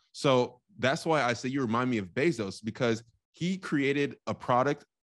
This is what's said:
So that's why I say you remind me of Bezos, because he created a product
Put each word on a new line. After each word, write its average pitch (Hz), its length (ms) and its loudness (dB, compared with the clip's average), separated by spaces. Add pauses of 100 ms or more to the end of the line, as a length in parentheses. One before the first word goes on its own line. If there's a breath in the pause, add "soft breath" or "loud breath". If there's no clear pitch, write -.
(120)
So 127 480 2 (180)
that's 131 280 0
why 160 160 2
I 120 100 2
say 120 160 -4
you 135 140 -2
remind 120 260 0
me 120 100 0
of 95 100 -4
Bezos, 117 540 -2
because 113 400 0 (280)
he 185 260 -4
created 139 600 -2 (100)
a 113 80 -4
product 131 500 0 (320)